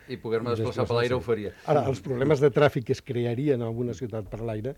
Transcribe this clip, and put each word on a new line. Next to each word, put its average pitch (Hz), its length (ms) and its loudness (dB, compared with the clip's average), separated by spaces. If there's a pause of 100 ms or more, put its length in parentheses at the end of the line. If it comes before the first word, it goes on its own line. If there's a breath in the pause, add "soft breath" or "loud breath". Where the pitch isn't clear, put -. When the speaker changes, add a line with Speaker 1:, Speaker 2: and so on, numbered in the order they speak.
Speaker 1:
I 123 80 -8
poder-me 113 340 -2
Speaker 2:
i 117 60 0
Speaker 1:
desplaçar 113 280 0
per 120 120 -2
l'aire 120 180 2
ho 123 40 0
Speaker 2:
desplaçar-se». - 60 -8
Speaker 1:
faria. 104 280 -2 (140)
Speaker 2:
Ara, 147 200 4
els 131 140 -2
problemes 135 400 2
de 143 100 6
tràfic 143 320 4
que - 80 -2
es 123 100 -2
crearien 120 600 0
en 120 40 -2
alguna 117 280 -4
ciutat 107 360 -8
per 113 120 -8
l'aire, 113 360 -6